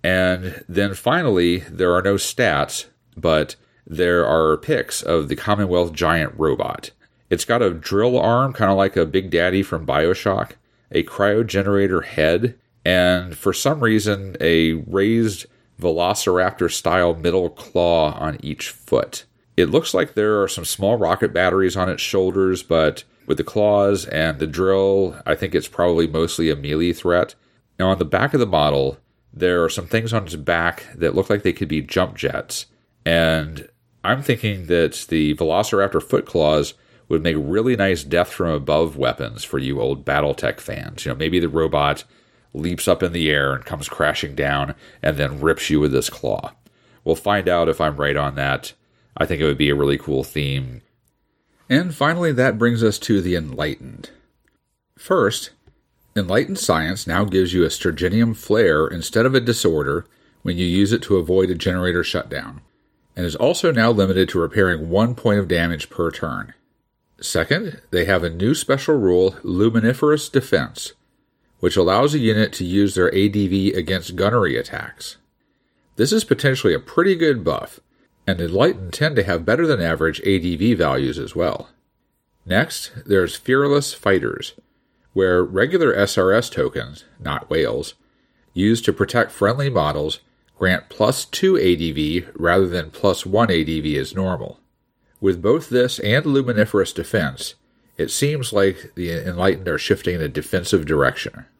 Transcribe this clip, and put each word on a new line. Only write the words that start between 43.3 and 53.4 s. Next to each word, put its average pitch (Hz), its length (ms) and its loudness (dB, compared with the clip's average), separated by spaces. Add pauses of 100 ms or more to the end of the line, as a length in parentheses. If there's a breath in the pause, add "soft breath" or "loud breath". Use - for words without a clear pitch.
air 69 220 2
and 65 120 -6
comes 71 240 -10
crashing 71 460 -2
down 71 400 -2 (280 loud breath)
and 78 140 0
then 71 240 -4
rips 80 300 0
you 76 80 4
with 73 140 2
this 64 180 0
claw. 50 420 -6 (520 soft breath)
We'll 82 100 0
find 101 340 0
out 85 200 2
if 78 120 -2
I'm 76 160 0
right 71 200 0
on 71 180 -2
that. 69 380 -4 (440)
I 78 100 0
think 80 140 -4
it 78 40 2
would 71 140 0
be 71 120 2
a 71 40 2
really 71 240 0
cool 69 260 -4
theme. 67 580 -6 (840)
And 156 260 0
finally, 165 380 0
that 123 260 2
brings 117 240 2
us 107 180 2
to 101 200 2
the 90 160 0
Enlightened. 76 720 -8 (880)